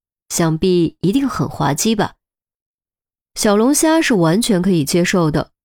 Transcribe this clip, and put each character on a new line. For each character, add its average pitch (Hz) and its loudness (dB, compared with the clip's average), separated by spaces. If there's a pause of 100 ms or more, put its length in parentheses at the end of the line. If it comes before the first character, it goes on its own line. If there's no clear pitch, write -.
(300)
想 160 -2
必 180 0
一 190 0
定 269 0
很 - -4
滑 143 -4
稽 220 -2
吧。 190 -4 (1200)
小 208 0
龙 233 2
虾 320 2
是 285 0
完 175 2
全 185 0
可 185 0
以 156 0
接 175 0
受 170 0
的， 156 -4 (140)